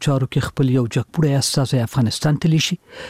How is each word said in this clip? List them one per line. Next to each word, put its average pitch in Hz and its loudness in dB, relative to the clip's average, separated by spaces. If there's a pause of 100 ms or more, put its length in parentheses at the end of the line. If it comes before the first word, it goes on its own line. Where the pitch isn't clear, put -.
چارو 135 2
کې - 0
خپل 131 0
یو 127 2
جګپوړی 139 -2
استازی 131 0
افغانستان 131 0
ته 160 2
لیږي 160 0 (320)